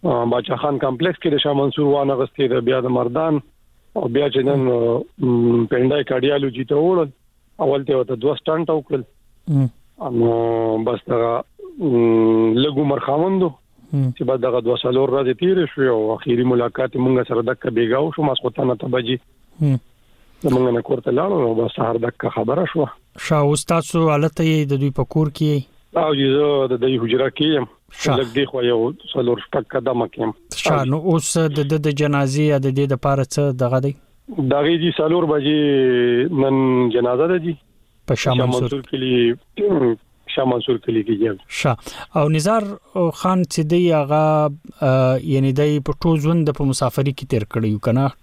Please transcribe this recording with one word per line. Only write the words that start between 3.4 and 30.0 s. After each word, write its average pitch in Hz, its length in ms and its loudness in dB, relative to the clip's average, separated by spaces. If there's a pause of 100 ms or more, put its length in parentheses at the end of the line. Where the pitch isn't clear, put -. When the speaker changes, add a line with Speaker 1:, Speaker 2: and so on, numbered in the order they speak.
Speaker 1:
او 196 120 -2
بیا 139 220 0
چې 123 80 -2
نن، 139 220 2
م، 120 1040 2
پنډای 131 440 2
کارډیالوجي 135 560 0
ته 131 100 0
وړل. 165 340 2 (500)
اول 139 240 0
ته 135 140 0
ورته 127 180 -2
دوه 127 200 -2
سټنټ 160 340 -4
وکړل. 147 340 -2 (460)
Speaker 2:
هم. 139 200 2 (480)
Speaker 1:
نو 117 140 4 (520)
بس 117 240 -2
دغه، 117 360 -2 (360)
م، 113 760 4
لږ 135 240 0
عمر 139 220 0
خاوند 180 440 0
و. 170 60 2 (440)
Speaker 2:
هم. 135 260 0
Speaker 1:
چې 127 40 -4
بس 131 160 0
دغه 123 200 0
دوه 117 180 0
څلور 131 320 2
ورځې 131 240 0
تېرې 180 320 2
شوې 135 220 0
او 110 260 2
اخري 120 300 0
ملاقات 123 520 0
یې 131 40 -2
مونږ 127 280 2
سره 120 140 0
دکه 123 280 -2
بیګا 117 280 0
وشو، 156 260 -2
ماسخوتن 131 460 -2
اته 123 180 -4
بجې. 123 300 -2 (440)
Speaker 2:
هم. 139 180 2 (640)
Speaker 1:
د 160 40 0
مونږ 127 260 2
نه 117 80 0
کور 131 180 -2
ته - 120 -4
لاړو، 175 340 0
نو 113 80 0
بس 113 220 -2
سهار 113 220 -2
دکه 117 320 -4
خبره 131 360 -2
شوه. 156 200 -2 (320)
Speaker 2:
ښه، - 160 -4
اوس 147 320 2
تاسو 165 440 0
هلته 156 340 0
یې، 156 220 2
د 139 80 -2
دوی 139 160 0
په 135 140 -2
کور 156 240 0
کې 147 140 -6
یې؟ 147 200 2 (360)
Speaker 1:
او 156 180 2
جي، 139 180 2
زه 143 340 2
د 123 140 -2
دوی 131 160 0
حجره 120 320 0
کې - 120 -6
یم. 151 240 2
Speaker 2:
ښه. - 520 -6
Speaker 1:
لږ 131 180 0
دې 139 100 2
خوا 131 180 -6
یو 120 280 2 (220)
څلور 120 240 0
شپږ - 320 -6
قدمه 120 380 -2